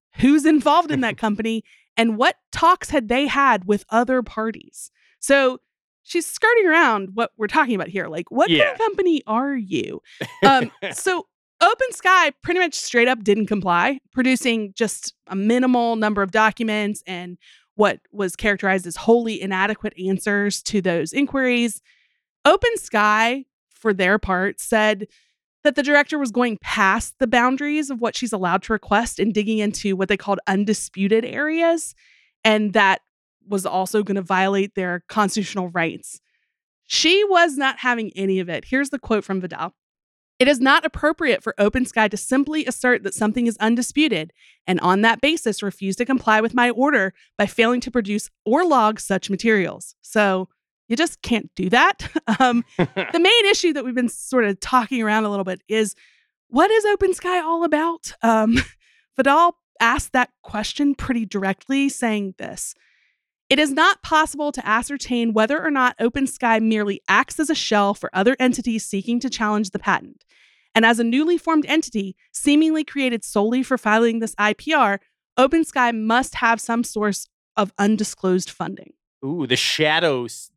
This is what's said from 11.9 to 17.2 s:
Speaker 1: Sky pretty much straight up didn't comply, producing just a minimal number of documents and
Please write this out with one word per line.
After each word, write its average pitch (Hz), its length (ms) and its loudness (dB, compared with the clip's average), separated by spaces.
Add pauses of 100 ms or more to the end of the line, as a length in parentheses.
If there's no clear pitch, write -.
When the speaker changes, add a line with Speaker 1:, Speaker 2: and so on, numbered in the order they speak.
Speaker 1:
Sky 359 400 2 (100)
pretty 359 180 -2
much 339 140 0
straight 240 340 0
up 247 140 -2
didn't 202 240 2
comply, 190 540 0 (120)
producing 233 600 0
just - 380 -6 (140)
a 190 100 -10
minimal 233 600 2
number 214 260 -2
of 190 80 -4
documents 214 760 -2
and 180 300 -12 (380)